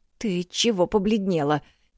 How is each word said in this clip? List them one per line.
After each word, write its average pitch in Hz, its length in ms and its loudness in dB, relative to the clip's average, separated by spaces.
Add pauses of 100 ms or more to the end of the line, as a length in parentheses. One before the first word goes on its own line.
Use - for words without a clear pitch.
(160)
«Ты 180 280 -4
чего 185 420 0
побледнела? 190 760 0 (360)